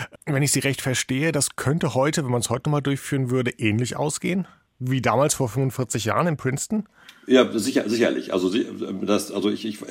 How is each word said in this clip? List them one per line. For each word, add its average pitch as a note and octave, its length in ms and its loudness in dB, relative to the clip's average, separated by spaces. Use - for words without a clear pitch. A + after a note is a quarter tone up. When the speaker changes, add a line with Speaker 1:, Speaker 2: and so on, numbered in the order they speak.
Speaker 1:
Wenn C#3+ 180 0
ich C#3+ 100 2
Sie C#3 80 2
recht C3+ 200 0
verstehe, C3+ 520 -2
das C#3+ 220 -2
könnte D3+ 380 0
heute, C#3+ 320 2
wenn B2 80 -2
man's A#2+ 160 0
heute B2+ 220 -2
nochmal D3 120 2
durchführen C3+ 460 -2
würde, B2 220 0
ähnlich A2+ 460 0
ausgehen E3+ 500 -2
wie B2+ 200 0
damals B2 320 4
vor B2 160 -2
fünfundvierzig B2+ 560 -2
Jahren A2 200 2
in D#3+ 120 0
Princeton? C#3 460 -2
Speaker 2:
Ja, B2+ 260 8
sicher, A2 340 0
sicherlich. G#2 460 0
Also, F2+ 160 2
sie-, A2 180 0
das, G2+ 280 2
also G2+ 200 0
ich, G#2 160 -4
ich A2 120 -8